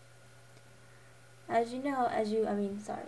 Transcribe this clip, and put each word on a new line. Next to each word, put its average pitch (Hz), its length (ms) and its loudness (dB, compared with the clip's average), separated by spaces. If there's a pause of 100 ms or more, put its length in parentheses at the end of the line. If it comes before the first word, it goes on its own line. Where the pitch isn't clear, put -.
(1500)
As 233 240 2
you 254 100 -6
know, 269 300 2
as 214 180 0
you, 220 160 2
I 214 80 0
mean, 202 260 -2
sorry, - 280 -8